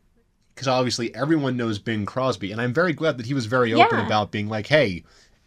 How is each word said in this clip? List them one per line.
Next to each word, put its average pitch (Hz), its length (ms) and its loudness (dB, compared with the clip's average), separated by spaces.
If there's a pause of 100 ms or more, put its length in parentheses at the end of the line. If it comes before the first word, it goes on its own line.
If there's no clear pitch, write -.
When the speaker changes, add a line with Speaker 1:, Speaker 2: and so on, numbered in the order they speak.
(560)
Speaker 1:
'cause 123 120 -8
obviously 127 460 0
everyone 139 420 0
knows 117 220 -2
Bing 107 300 -2
Crosby, 120 440 -2
and 107 80 -6
I'm 123 140 0
very 165 200 2
glad 147 240 0
that 117 100 -6
he 143 80 -2
was 127 100 0
very 120 260 4
open - 280 2
Speaker 2:
Yeah. 110 80 -2
Speaker 1:
about 107 240 0
being 104 180 -4
like, 110 180 -6
Hey, 117 360 2 (440)